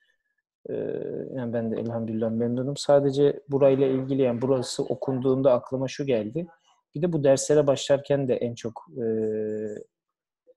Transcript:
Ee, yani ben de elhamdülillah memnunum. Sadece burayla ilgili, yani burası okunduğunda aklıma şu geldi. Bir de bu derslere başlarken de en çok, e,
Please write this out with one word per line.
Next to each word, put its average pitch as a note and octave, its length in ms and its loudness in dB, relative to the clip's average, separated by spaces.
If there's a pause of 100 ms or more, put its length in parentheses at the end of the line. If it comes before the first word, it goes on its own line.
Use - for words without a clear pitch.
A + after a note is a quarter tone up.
(680)
Ee, A#2+ 60 -8 (600)
yani A#2+ 180 -6
ben A2+ 200 -2
de G#2+ 80 -4
elhamdülillah A2+ 500 -4
memnunum. A#2+ 460 -2
Sadece C#3+ 720 4
burayla C3+ 380 4
ilgili, C3+ 360 0
yani A#2+ 200 0
burası C3 420 -2
okunduğunda C3 680 0
aklıma C3 360 -2
şu C#3+ 180 -8
geldi. B2 400 -2 (480)
Bir D3 80 -6
de F3 100 0
bu D3 120 0
derslere C#3+ 420 4
başlarken C#3 600 2
de A#2+ 80 2
en A#2+ 180 -4
çok, - 320 -10 (160)
e, - 20 -2 (1500)